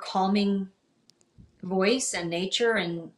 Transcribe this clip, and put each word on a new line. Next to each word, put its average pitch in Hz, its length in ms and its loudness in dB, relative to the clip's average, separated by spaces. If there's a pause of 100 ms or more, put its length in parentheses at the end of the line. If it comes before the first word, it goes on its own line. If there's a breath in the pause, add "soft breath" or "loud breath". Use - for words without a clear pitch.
calming 196 680 0 (920)
voice 190 520 2
and 175 160 -4
nature, 190 440 0
and, 170 440 -4